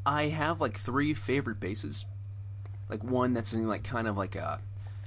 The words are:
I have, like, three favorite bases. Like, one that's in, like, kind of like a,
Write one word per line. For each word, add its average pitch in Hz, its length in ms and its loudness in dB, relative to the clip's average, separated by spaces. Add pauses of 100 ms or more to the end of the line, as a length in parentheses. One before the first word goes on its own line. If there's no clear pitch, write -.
I 147 240 4
have, 156 320 2
like, 110 180 2
three 135 360 2
favorite 131 460 0
bases. - 440 -4 (840)
Like, 110 160 -4
one 127 280 4
that's 113 200 2
in, 113 160 2
like, 104 160 0
kind 113 240 0
of 101 80 0
like 95 180 0
a, 80 260 -2 (460)